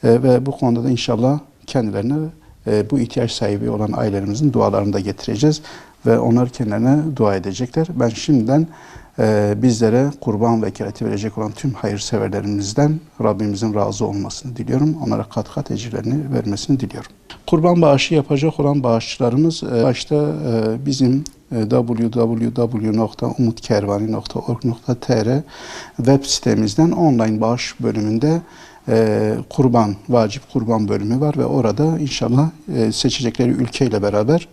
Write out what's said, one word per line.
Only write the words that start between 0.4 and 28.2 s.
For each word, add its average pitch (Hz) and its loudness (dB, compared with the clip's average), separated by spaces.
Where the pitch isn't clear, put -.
bu 139 -4
konuda 117 0
da 135 0
inşallah 123 0
kendilerine, 110 -2
e, 107 0
bu 139 0
ihtiyaç 120 -2
sahibi 104 -2
olan 107 -2
ailelerimizin 107 0
dualarını 104 2
da 101 0
getireceğiz 104 0
ve 117 4
onlar 120 2
kendilerine 127 0
dua 107 2
edecekler. 98 -4
Ben 123 2
şimdiden, 135 2
e, 107 2
bizlere 117 4
kurban 113 0
vekaleti 104 -6
verecek 107 -4
olan 107 -6
tüm 131 -6
hayırseverlerimizden 104 -2
Rabbimizin 104 0
razı 104 -2
olmasını 101 -6
diliyorum. 131 0
Onlara 110 -2
kat - -6
kat - -6
ecirlerini 117 -4
vermesini 107 -2
diliyorum. - -8
Kurban 175 4
bağışı 143 4
yapacak 147 0
olan 143 2
bağışçılarımız, 123 0
e, 120 0
başta, 131 0
e, 131 -2
bizim, 135 2
e, 110 -2
W 117 0
W 117 0
W 113 0
nokta 113 -2
umut 120 0
kervani 104 0
nokta - -6
org - -6
nokta 120 -2
T 110 -2
R 135 0
web 135 4
sitemizden 110 2
online 113 2
bağış 120 -2
bölümünde, 113 0